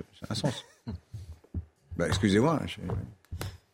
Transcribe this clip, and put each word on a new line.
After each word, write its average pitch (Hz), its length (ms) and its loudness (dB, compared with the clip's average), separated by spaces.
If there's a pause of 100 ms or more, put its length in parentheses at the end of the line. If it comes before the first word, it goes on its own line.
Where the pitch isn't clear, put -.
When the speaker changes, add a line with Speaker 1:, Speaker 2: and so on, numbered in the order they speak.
(200)
Speaker 1:
Ça - 100 -10
a - 20 0
un 107 40 -2
sens. - 280 -2 (220)
Speaker 2:
<laughs> 104 80 -6 (1040)
Speaker 1:
Bah, 85 100 2
excusez-moi, 107 580 6
je, - 100 -8 (960)